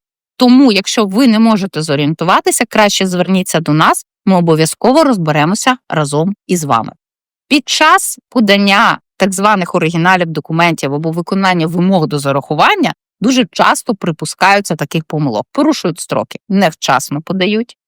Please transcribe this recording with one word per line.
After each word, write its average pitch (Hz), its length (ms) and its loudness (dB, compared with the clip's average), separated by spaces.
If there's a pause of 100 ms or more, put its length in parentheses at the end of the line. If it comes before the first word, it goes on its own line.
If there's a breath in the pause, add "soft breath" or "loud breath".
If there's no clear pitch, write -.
(360)
Тому, 254 360 4
якщо 196 340 -2
ви 226 220 2
не 214 100 2
можете 202 440 0
зорієнтуватися, 160 840 0
краще 202 380 0
зверніться 180 540 -2
до 151 120 -2
нас, 170 320 0 (200)
ми 190 120 2
обов'язково 175 680 0
розберемося 185 720 0 (120)
разом 156 460 -2 (120)
із 170 180 -2
вами. 117 280 -2 (560)
Під 277 200 0
час 330 500 0 (100)
подання 202 680 2 (180)
так 190 160 0
званих 196 420 0
оригіналів 170 520 0
документів 160 680 -2
або 160 160 -4
виконання 175 560 -2
вимог 175 400 0
до 147 120 -4
зарахування 160 760 0 (280)
дуже 247 320 0
часто - 420 0
припускаються 180 840 -2
таких 156 280 -6
помилок. 135 480 -4
Порушують 233 480 -2
строки, - 380 -6 (100)
невчасно 160 760 -2
подають, 208 540 -4 (120)